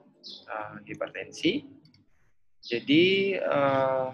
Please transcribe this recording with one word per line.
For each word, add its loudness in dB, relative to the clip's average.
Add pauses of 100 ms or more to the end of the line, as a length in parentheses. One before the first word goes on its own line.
(280)
eh, -12 (160)
hipertensi. -4 (960)
Jadi, 2
eh, 2